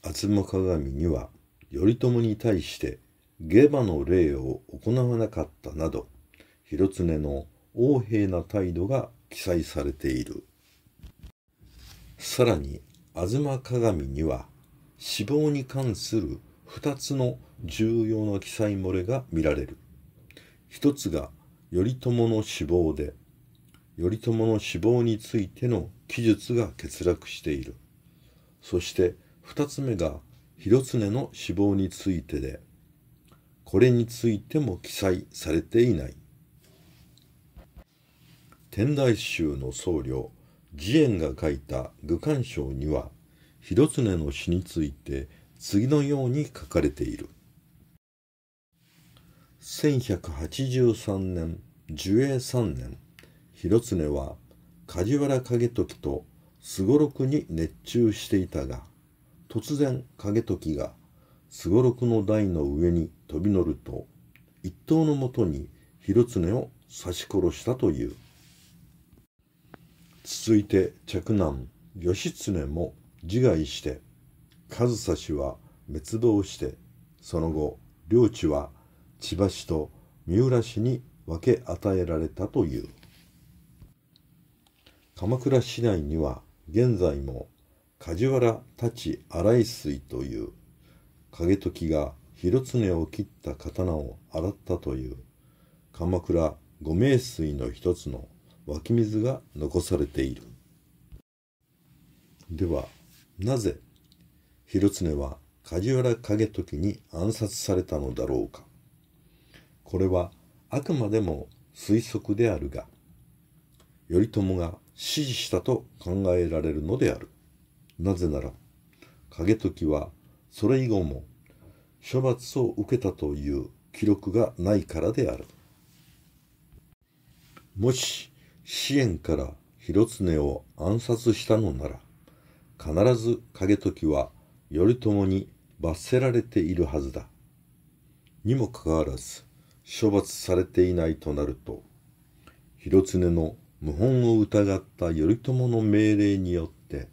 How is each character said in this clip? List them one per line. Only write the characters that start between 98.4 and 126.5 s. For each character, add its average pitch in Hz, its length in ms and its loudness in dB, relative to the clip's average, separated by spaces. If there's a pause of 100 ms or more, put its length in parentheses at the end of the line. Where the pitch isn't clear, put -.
湧 76 140 -8
き - 120 -4
水 110 300 2
が 127 180 -4 (160)
残 76 240 -2
さ 90 160 -2
れ 73 80 2
て 69 180 -4
い 65 120 -4
る。 - 80 -16 (2000)
で 85 160 -2
は、 71 220 -2 (500)
な 120 180 0
ぜ 104 220 -2 (880)
広 98 360 2
常 78 160 0
は 69 200 -6 (240)
梶 98 320 -2
原 123 220 2
景 107 300 0
時 87 300 -8
に 95 240 -2 (100)
暗 92 220 -2
殺 107 240 -6
さ - 180 -2
れ 90 80 2
た 78 160 -4
の 67 140 -4
だ 60 140 -4
ろ 65 140 0
う 50 100 -4
か。 - 140 -20 (1160)
こ - 140 -8
れ 95 100 2
は 90 240 0 (380)
あ 143 140 -4
く 185 100 -4
ま 120 160 0
で 107 140 2
も 80 260 -4 (260)
推 110 280 2
測 104 340 -4
で 117 140 4
あ 82 80 -2
る 73 100 -6
が、 67 180 -10 (1200)
頼 95 160 4
朝 110 160 -2
が 90 340 0 (160)
指 - 320 -4
示 131 80 -4
し - 180 -6
た 90 120 2
と - 240 0 (120)
考 - 120 -8 (260)
え 87 140 2
ら 82 100 -2
れ 78 140 -2
る 76 80 -4
の 98 160 -2
で 104 120 2
あ - 80 -6
る。 - 120 -18 (680)
な 92 160 0
ぜ 87 140 0
な 69 120 -2
ら、 65 120 -10 (800)
景 92 240 2
時 90 320 -4
は 76 240 -2 (400)
そ - 180 -2
れ 131 140 4
以 123 60 -2
後 101 140 2
も 67 220 -6 (840)
処 131 100 0
罰 131 380 -2
を 113 180 0
受 113 220 0
け - 0 -
た 92 140 -2
と 73 220 -4
い 71 180 -4
う 69 160 -4 (240)
記 - 140 -2
録 101 260 2
が 113 260 2
な 95 160 2
い 95 100 2
か 80 160 -6
ら 90 120 0
で 123 180 0
あ 62 60 -6
る。 - 100 -14 (2250)